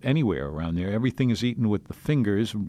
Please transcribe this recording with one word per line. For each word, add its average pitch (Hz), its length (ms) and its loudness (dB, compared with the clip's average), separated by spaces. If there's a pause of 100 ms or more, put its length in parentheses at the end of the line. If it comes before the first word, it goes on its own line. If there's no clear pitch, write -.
anywhere 107 460 0
around 80 280 -4
there. 92 160 -2
Everything 123 380 0
is 104 120 0
eaten 117 280 0
with 104 160 0
the - 80 -12
fingers, 107 600 0 (140)